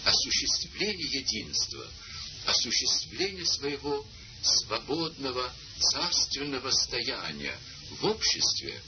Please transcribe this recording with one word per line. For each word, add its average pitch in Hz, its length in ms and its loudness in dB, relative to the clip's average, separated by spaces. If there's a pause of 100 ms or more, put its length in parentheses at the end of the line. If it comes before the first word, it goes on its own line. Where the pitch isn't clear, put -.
осуществления - 1000 2
единства, 80 840 -2 (560)
осуществления - 1000 2
своего 427 600 0 (360)
свободного 127 1080 0 (280)
царственного 143 920 2
стояния 85 880 -2 (420)
в 131 40 0
обществе - 840 2